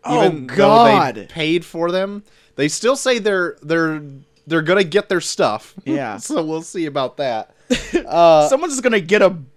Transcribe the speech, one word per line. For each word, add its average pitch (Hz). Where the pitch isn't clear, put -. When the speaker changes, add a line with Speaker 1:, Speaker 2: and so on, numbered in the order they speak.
Speaker 1:
Oh, 240
Speaker 2:
even 151
Speaker 1:
God. 196
Speaker 2:
though 104
they 151
paid 165
for 170
them. 196
They 147
still 240
say 254
they're, 190
they're, 156
they're 160
gonna 185
get 190
their 185
stuff. 123
Speaker 1:
Yeah. 123
Speaker 2:
<laughs> -
So -
we'll 160
see 165
about 139
that. 120
Speaker 1:
<laughs> -
Speaker 2:
Uh, 160
Speaker 1:
Someone's 294
just 262
gonna 226
get 196
a 190